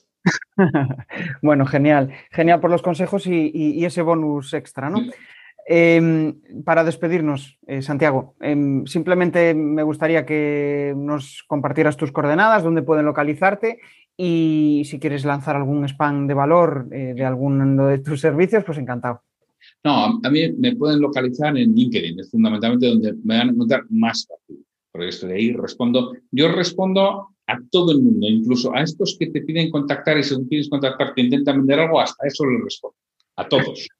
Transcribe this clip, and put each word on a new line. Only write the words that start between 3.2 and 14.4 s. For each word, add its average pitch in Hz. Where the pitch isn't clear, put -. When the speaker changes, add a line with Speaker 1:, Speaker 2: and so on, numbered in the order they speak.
Speaker 1:
y, 165
y, 151
y 175
ese 175
bonus 151
extra, 139
¿no? 208
Speaker 2:
Sí. 247
Speaker 1:
Em, 165
para 165
despedirnos, 160
eh, 135
Santiago, 139
em, 143
simplemente 170
me 156
gustaría 156
que 143
nos 143
compartieras 147
tus 143
coordenadas, 190
dónde 165
pueden 151
localizarte 151
y 156